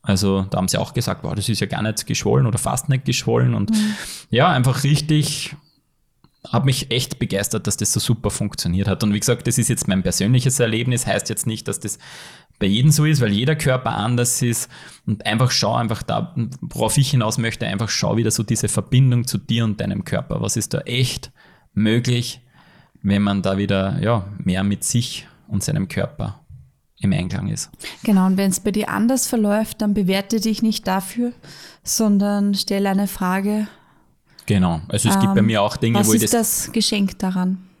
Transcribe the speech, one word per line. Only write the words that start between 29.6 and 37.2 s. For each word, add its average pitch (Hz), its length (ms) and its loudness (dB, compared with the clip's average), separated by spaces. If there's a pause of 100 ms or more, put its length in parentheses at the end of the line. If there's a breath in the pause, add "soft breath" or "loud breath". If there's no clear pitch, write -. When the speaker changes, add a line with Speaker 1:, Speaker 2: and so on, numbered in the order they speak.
Speaker 2:
dann 208 100 0
bewerte 196 460 0
dich 214 240 -2
nicht 220 240 0
dafür, 196 460 -2 (500 loud breath)
sondern 202 720 2
stell 196 320 0
eine 196 220 2
Frage. 196 580 -2 (800 soft breath)
Speaker 1:
Genau, 90 400 2
also - 220 0
es 98 80 4
gibt 98 140 0
Speaker 2:
Ähm, 196 40 0
Speaker 1:
bei 110 80 4
mir 110 200 4
auch 104 140 0
Dinge, 117 220 2
Speaker 2:
was 104 80 2
Speaker 1:
wo 110 80 4
ich 110 80 4
Speaker 2:
ist 107 100 0
Speaker 1:
das 226 340 0
Speaker 2:
das - 60 -14
Geschenk 208 460 0
daran? 185 400 -2 (220)